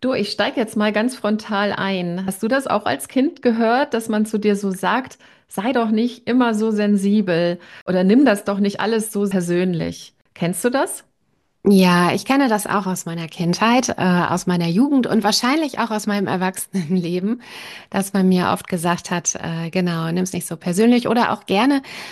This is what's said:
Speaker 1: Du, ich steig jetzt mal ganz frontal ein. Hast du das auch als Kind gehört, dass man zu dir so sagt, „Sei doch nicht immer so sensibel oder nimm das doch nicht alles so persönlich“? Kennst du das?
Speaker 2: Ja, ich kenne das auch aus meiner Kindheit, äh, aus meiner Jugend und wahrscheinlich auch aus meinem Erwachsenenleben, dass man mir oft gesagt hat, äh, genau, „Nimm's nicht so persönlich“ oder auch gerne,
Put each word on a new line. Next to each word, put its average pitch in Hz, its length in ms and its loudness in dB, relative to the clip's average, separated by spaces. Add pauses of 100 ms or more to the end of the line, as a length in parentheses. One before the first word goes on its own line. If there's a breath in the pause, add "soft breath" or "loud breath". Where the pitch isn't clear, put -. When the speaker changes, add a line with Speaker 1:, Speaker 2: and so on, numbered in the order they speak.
Speaker 1:
Du, 254 120 -2
ich - 180 -4
steig 240 260 -2
jetzt 220 180 -2
mal 214 160 0
ganz 226 240 -2
frontal 208 580 -2
ein. 185 520 -4
Hast 190 160 -6
du 220 60 -2
das 262 180 0
auch 208 220 -2
als - 200 -4
Kind 269 360 -2
gehört, 240 500 2
dass 226 160 -4
man 214 160 2
zu 214 140 -2
dir 208 160 2
so 196 160 -2
sagt, 196 480 -4 (280 soft breath)
„Sei 220 260 -4
doch 226 180 2
nicht 240 360 -2
immer 240 280 2
so 220 160 0
sensibel 196 880 2 (260 loud breath)
oder 185 180 2
nimm 233 220 6
das 202 180 2
doch 202 140 -2
nicht 202 220 0
alles 220 320 -2
so 202 180 -2
persönlich“? 175 840 -2 (180)
Kennst 180 320 -4
du 240 60 0
das? 285 320 -2 (640)
Speaker 2:
Ja, 180 460 6
ich - 100 -2
kenne 269 240 2
das 208 200 0
auch 190 200 -2
aus 185 180 -4
meiner 165 220 -8
Kindheit, 214 640 0
äh, - 120 -2
aus 180 460 2
meiner 175 200 0
Jugend 247 400 2
und 208 180 2
wahrscheinlich 262 520 0
auch 226 140 -2
aus 214 160 -4
meinem 202 180 -2
Erwachsenenleben, 185 1160 -4 (480 loud breath)
dass 190 240 -4
man 185 160 4
mir 180 220 4
oft - 180 -4
gesagt 175 420 -2
hat, - 240 -4
äh, 165 340 -6
genau, 170 400 -2
„Nimm's 180 220 -2
nicht 170 160 -6
so 170 80 -8
persönlich“ 226 540 2
oder 233 240 2
auch - 120 -10
gerne, 262 360 2 (300 loud breath)